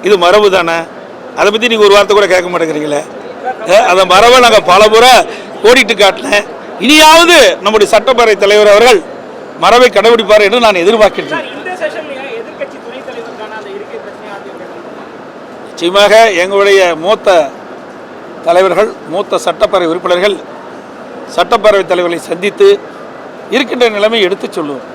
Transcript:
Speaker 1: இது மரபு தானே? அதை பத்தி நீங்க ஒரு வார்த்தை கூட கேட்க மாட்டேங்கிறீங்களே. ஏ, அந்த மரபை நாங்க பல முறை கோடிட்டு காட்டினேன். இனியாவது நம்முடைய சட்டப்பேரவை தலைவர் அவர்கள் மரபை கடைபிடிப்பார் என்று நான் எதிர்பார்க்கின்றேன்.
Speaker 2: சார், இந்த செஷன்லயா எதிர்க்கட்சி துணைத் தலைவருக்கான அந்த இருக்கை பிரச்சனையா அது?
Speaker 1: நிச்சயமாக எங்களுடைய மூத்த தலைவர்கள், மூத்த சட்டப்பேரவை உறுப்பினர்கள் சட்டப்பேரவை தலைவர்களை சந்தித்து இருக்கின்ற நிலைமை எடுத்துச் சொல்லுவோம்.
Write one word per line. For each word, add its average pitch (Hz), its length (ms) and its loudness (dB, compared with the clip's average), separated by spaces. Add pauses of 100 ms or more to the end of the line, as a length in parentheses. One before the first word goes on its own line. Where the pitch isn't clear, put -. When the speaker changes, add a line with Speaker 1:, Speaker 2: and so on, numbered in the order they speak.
Speaker 1:
இது 202 160 4
மரபு 202 320 4
தானே? 170 200 -2 (600)
அதை 175 160 2
பத்தி 226 180 -2
நீங்க 214 160 4
ஒரு 196 80 6
வார்த்தை 202 220 2
கூட 196 140 0
கேட்க 180 200 0
மாட்டேங்கிறீங்களே. 151 480 -4 (720)
ஏ, 196 60 4 (140)
அந்த 190 200 2
மரபை 226 320 6
நாங்க 220 160 4 (100)
பல 185 120 6 (120)
முறை 240 160 6 (540)
கோடிட்டு 233 380 4
காட்டினேன். 208 440 0 (400)
இனியாவது 320 520 4 (260)
நம்முடைய 208 300 0
சட்டப்பேரவை 220 500 2
தலைவர் 208 300 4
அவர்கள் 220 260 4 (640)
மரபை 240 320 4
கடைபிடிப்பார் 214 520 4
என்று 226 180 0
நான் 196 180 2
எதிர்பார்க்கின்றேன். 220 640 0
Speaker 2:
சார், - 120 -16
இந்த 370 140 -12 (100)
செஷன்லயா 294 420 -10 (160)
எதிர்க்கட்சி - 460 -14
துணைத் 254 240 -16
தலைவருக்கான 214 500 -16
அந்த 202 180 -16
இருக்கை 214 260 -14
பிரச்சனையா 202 340 -18
அது? 196 120 -18 (1200)
Speaker 1:
நிச்சயமாக 196 440 0 (300)
எங்களுடைய 196 360 2 (240)
மூத்த 202 340 2 (1120)
தலைவர்கள், 185 420 2 (240)
மூத்த 190 340 -4
சட்டப்பேரவை 185 460 -2
உறுப்பினர்கள் 180 440 -2 (1000)
சட்டப்பேரவை 202 560 2
தலைவர்களை 175 380 -2
சந்தித்து 196 400 0 (840)
இருக்கின்ற 240 320 -2 (100)
நிலைமை 214 300 0
எடுத்துச் 202 320 -6
சொல்லுவோம். 143 360 -10